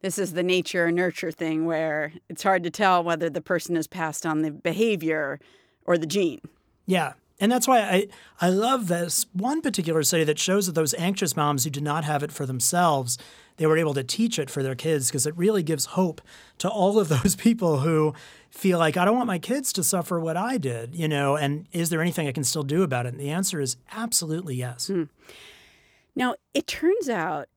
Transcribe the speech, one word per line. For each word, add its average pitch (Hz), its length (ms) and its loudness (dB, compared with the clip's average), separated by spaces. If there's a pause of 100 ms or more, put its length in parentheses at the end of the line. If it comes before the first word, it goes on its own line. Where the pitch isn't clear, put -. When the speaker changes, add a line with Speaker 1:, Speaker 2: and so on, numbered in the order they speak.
Speaker 1:
This 190 160 -6
is 190 160 -2
the 180 100 -2
nature 180 420 0
and 170 100 2
nurture 175 360 -2
thing 160 340 -2
where 156 480 -2 (160)
it's - 140 -12
hard 185 200 2
to 175 60 -4
tell 180 340 2
whether 165 260 0
the 156 120 -4
person 175 340 -2
has 160 120 0
passed 160 380 -6
on 156 160 0
the 156 100 0
behavior 160 880 0 (460)
or 175 120 4
the 165 100 -2
gene. 175 320 0 (460)
Speaker 2:
Yeah. 175 280 0 (260)
And 208 120 4
that's 247 160 2
why 254 140 8
I, 196 260 2 (320)
I 175 100 4
love 220 380 2
this 170 460 -2
one 254 280 -2
particular 165 420 0
study 160 200 2
that 151 160 2
shows 190 280 2
that 185 80 -2
those 160 180 2
anxious 180 420 -2
moms 147 300 2
who 156 40 -2
did 143 140 -6
not 151 220 -2
have 147 180 0
it - 80 -6
for - 140 -6
themselves, 131 720 0 (400)
they 160 100 0
were 156 100 6
able 156 160 2
to 135 120 -2
teach 220 340 -2
it 135 100 -4
for 139 140 -4
their 131 120 -2
kids, 147 360 0
'cause 135 160 0
it 156 100 -6
really 196 240 2
gives 156 260 -2
hope 180 340 0 (380)
to 185 100 -2
all 202 280 2
of 190 120 2
<laughs> 139 140 2
those 196 120 2
people 180 460 2
who 156 320 2 (360)
feel 180 300 0
like, 156 160 4
"I 180 80 2
don't 208 140 4
want 247 100 0
my 185 120 -2
kids 269 340 -4
to 185 100 -2
suffer 180 360 0
what 160 180 -2
I 240 200 -2
did, 127 380 -6
you 160 140 0
know, 143 260 2
and 147 380 -2
is 170 160 -2
there 160 120 0
anything 165 260 0
I 135 40 -2
can 131 140 -4
still 151 180 -2
do 151 200 2
about 127 220 -2
it?" 123 40 -6
And 123 100 -10
the 143 100 -6
answer 175 300 -2
is 135 160 -4 (160)
absolutely 170 640 -4
yes. 123 320 -6
Speaker 1:
Hmm. 180 160 -2 (1120)
Now, 247 200 -2 (180)
it 285 140 -2
turns 359 420 0
out 165 480 -2